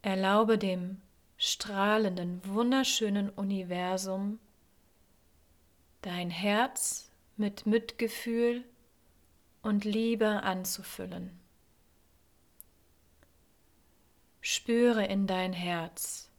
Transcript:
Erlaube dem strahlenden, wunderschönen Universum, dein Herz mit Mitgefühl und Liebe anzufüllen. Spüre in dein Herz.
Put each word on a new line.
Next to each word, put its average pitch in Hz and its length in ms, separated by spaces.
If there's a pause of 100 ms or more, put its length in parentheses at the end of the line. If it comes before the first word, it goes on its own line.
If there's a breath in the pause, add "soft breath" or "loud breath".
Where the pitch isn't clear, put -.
Erlaube 202 540
dem 185 420 (380)
strahlenden, 196 1040
wunderschönen 214 840
Universum, 190 1080 (1600)
dein 175 260
Herz 208 840 (280)
mit 202 260
Mitgefühl 233 1000 (1000)
und 208 240
Liebe 214 560
anzufüllen. 185 1000 (3000)
Spüre 233 640
in 196 200
dein 185 280
Herz. 175 720 (100)